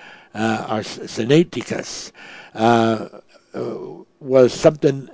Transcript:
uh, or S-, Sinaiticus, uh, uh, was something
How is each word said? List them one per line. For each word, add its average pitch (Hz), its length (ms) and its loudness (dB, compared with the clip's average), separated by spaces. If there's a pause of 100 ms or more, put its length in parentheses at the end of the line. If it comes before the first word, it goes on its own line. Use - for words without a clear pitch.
(340)
uh, 110 360 -2
or 110 80 -2
S-, - 200 -10
Sinaiticus, - 1120 -2 (420)
uh, 113 540 2 (460)
uh, - 500 -10 (160)
was 131 320 4
something 143 600 0